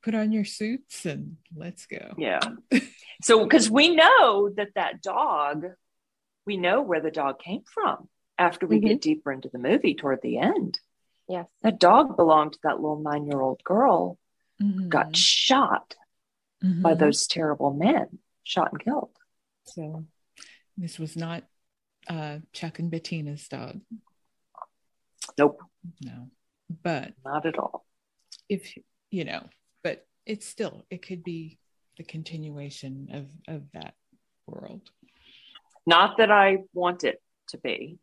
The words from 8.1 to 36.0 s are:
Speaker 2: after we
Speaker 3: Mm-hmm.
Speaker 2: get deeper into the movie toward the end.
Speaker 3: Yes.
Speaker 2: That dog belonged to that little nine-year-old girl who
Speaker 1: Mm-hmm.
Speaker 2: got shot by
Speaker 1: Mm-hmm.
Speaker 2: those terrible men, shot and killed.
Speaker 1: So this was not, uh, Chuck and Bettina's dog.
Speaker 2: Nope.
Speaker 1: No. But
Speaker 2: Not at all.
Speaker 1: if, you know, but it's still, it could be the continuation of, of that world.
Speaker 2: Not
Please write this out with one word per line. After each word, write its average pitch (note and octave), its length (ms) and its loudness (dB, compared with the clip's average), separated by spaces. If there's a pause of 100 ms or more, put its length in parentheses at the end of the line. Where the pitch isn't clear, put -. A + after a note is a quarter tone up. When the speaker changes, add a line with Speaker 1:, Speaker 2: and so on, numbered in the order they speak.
Speaker 2:
after F3 300 2
we G#3+ 100 4
Speaker 3:
Mm-hmm. G#3 100 4
Speaker 2:
get A#3 140 2
deeper D#3 300 -2
into C3 180 -10
the B2+ 80 -12
movie C#3+ 380 2
toward C3+ 260 -2
the B2 160 -4
end. A3 420 -2 (480)
Speaker 3:
Yes. F3+ 200 -8 (160)
Speaker 2:
That G#3+ 160 0
dog - 380 6
belonged D#3 360 4
to - 100 -20
that D3+ 160 0
little D3+ 220 -4
nine-year-old D3 640 -4
girl F3+ 560 2 (400)
who G3+ 60 0
Speaker 1:
Mm-hmm. F#3 240 -2
Speaker 2:
got D#3 280 0
shot - 800 0 (680)
by F#3 60 0
Speaker 1:
Mm-hmm. E3+ 320 2
Speaker 2:
those D3 260 4
terrible D3 480 -2
men, G3 460 0 (240)
shot - 280 -2
and D3+ 120 -12
killed. C4+ 260 -4 (580)
Speaker 1:
So D#3+ 380 -12 (720)
this E3+ 220 -10
was D#3+ 180 -8
not, E3 260 -8 (640)
uh, D3+ 300 -8 (160)
Chuck D#3+ 240 -12
and E3 140 -6
Bettina's D#3 560 -10
dog. C3 340 -14 (1600)
Speaker 2:
Nope. D3 200 2 (420)
Speaker 1:
No. B2 280 -16 (540)
But D#3+ 300 -6 (120)
Speaker 2:
Not D3+ 220 -4
at D#3+ 100 -4
all. - 280 -8 (640)
Speaker 1:
if, - 300 -8 (320)
you F3 160 -6
know, - 240 -12 (340)
but - 220 -8 (220)
it's G#3+ 180 -10
still, - 460 -10
it F3+ 100 -14
could F3+ 220 -14
be E3 340 -12 (400)
the E3 60 -20
continuation D3 1080 -14 (380)
of, D#3+ 80 -12
of C#3+ 80 -14 (100)
that - 220 -16 (500)
world. - 360 -16 (1080)
Speaker 2:
Not F3 300 6